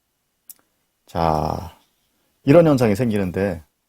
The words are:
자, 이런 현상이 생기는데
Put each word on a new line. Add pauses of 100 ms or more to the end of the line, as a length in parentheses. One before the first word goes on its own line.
(1080)
자, (680)
이런
현상이
생기는데 (260)